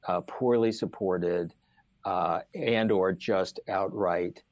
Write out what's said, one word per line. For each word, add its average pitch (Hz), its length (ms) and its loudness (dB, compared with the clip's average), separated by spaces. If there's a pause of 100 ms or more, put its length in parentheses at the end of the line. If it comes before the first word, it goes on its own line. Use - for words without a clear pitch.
uh, 90 140 0
poorly 120 500 2
supported, 90 800 -2 (520)
uh, 87 340 0 (160)
and 117 340 2
or 95 220 4
just 95 560 -2
outright 92 720 -2 (100)